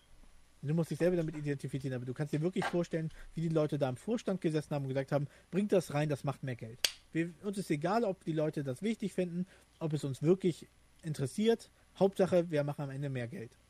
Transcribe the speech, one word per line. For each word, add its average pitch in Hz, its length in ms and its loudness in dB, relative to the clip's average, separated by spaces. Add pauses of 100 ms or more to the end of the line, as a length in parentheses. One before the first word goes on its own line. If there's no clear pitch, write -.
(600)
Du 139 120 -2
musst 165 180 2
dich 151 60 -4
selber 180 180 4
damit 165 220 -2
identifizieren, 139 580 -4
aber 123 80 -4
du 127 100 -6
kannst 151 200 -4
dir 151 80 2
wirklich 180 240 0
vorstellen, 165 440 0 (240)
wie - 60 -6
die 165 80 0
Leute 151 320 2
da 139 80 2
im 131 80 -2
Vorstand 208 460 -2
gesessen 156 300 0
haben 143 120 -2
und 135 60 -4
gesagt 135 240 -2
haben, 143 140 2 (240)
„Bringt 208 200 2
das 175 220 4
rein, 151 160 2
das 143 160 -2
macht - 180 -4
mehr 131 140 -6
Geld. 117 220 -12 (340)
Wir, 170 200 0 (100)
uns 202 140 -4
ist 180 140 -2
egal, 175 320 2
ob 190 220 -2
die 165 80 0
Leute 156 320 0
das 127 160 -4
wichtig 214 320 -2
finden, 180 340 -2 (320)
ob 156 140 -2
es 147 100 0
uns 139 180 -4
wirklich 180 460 2 (340)
interessiert. 202 680 0 (280)
Hauptsache, 180 540 4
wir 143 140 2
machen 143 160 -4
am 139 80 -4
Ende 139 200 -4
mehr 123 200 -2
Geld.“ 117 280 -12 (120)